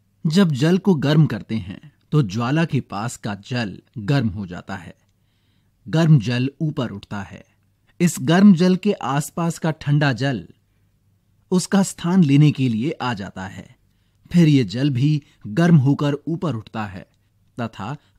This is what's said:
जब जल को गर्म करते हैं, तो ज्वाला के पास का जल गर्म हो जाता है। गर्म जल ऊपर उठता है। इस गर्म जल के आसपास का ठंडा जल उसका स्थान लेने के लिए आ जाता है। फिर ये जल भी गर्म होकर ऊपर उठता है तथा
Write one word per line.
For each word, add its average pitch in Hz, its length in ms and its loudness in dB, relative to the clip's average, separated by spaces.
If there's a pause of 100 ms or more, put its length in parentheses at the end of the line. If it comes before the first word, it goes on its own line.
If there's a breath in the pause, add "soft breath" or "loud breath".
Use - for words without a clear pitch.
(280)
जब 170 240 2
जल 156 260 2
को 185 180 2
गर्म 147 300 4
करते 113 300 -4
हैं, 95 380 -12 (180)
तो 151 120 2
ज्वाला 120 420 -2
के 139 140 -2
पास 107 380 -8
का 104 180 -8
जल 107 460 -8 (160)
गर्म 117 320 0
हो 98 160 -8
जाता 90 300 -12
है। 85 200 -16 (920)
गर्म 156 320 4
जल 123 320 -2 (100)
ऊपर 139 300 -4
उठता 101 320 -12
है। - 220 -20 (560)
इस 170 200 2
गर्म 185 320 6
जल 185 220 2
के 202 180 -2
आसपास 156 640 -4
का 165 120 -2
ठंडा 147 420 0
जल 123 340 -4 (1040)
उसका 190 320 2
स्थान 180 400 0
लेने 143 280 6
के 131 180 0
लिए 117 220 -4
आ 123 220 -4
जाता 92 340 -10
है। - 300 -18 (540)
फिर 170 160 6
ये 139 160 4
जल 120 260 -4
भी 143 340 0 (240 soft breath)
गर्म 165 300 4
होकर 143 360 2 (140)
ऊपर 160 280 -4
उठता 110 300 -10
है 92 240 -14 (500)
तथा 113 380 -10 (220)